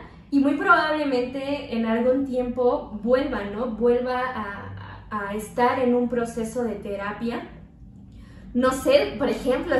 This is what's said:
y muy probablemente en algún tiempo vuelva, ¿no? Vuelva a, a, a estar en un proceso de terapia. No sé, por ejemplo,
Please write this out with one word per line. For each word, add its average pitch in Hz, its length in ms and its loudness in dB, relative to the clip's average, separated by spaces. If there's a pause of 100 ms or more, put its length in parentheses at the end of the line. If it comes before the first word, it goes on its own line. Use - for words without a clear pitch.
(320)
y 285 80 4
muy 277 160 4
probablemente 285 1200 2
en 226 100 0
algún 247 400 2
tiempo 247 760 0
vuelva, 247 400 2
¿no? 202 240 -4
Vuelva 247 540 0
a, - 880 -8
a, 202 180 -6
a 202 60 -6
estar 247 420 0
en 247 160 4
un 247 160 2
proceso 233 540 -2
de 220 100 -2
terapia. 208 680 -6 (1120)
No 254 180 4
sé, 269 460 4
por 269 120 0
ejemplo, 294 500 0